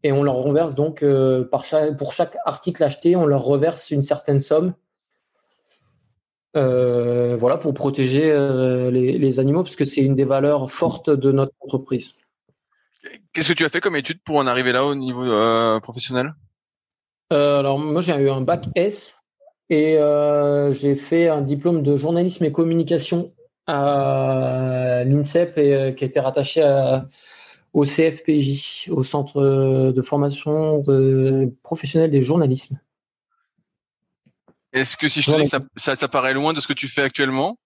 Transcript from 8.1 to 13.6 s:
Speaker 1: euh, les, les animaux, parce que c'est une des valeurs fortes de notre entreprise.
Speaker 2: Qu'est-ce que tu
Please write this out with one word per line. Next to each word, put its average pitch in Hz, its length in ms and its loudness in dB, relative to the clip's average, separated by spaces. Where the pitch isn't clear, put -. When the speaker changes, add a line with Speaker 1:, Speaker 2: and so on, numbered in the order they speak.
Speaker 1:
euh, 127 580 2
les, 127 280 0
les 135 200 2
animaux, 143 260 2
parce - 120 -12
que 147 80 0
c'est 143 160 -2
une 135 140 2
des 135 100 2
valeurs 135 460 0
fortes 170 400 -4
de 135 200 2
notre 139 300 0
entreprise. - 540 -6
Speaker 2:
Qu'est-ce 160 140 -2
que 170 60 0
tu 165 120 0